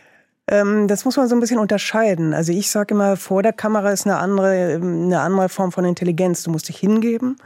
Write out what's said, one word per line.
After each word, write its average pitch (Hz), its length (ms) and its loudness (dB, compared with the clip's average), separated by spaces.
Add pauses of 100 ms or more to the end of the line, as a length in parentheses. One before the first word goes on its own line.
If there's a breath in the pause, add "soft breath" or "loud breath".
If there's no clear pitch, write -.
(480 soft breath)
Ähm, 208 400 2
das 202 180 -2
muss 262 120 0
man 262 120 2
so 240 60 2
ein 240 40 4
bisschen 233 200 0
unterscheiden. 196 760 0
Also 160 180 -2
ich 196 200 -2
sag 208 200 -2
immer, 202 240 2
vor 190 280 -2
der 220 100 2
Kamera 214 380 0
ist 190 140 -2
eine 190 120 2
andere, 185 640 0
eine 175 400 0
andere 185 280 0
Form 185 220 -2
von 180 140 -2
Intelligenz. 175 580 0
Du 170 80 -4
musst 156 160 -4
dich 165 100 -12
hingeben, 226 680 0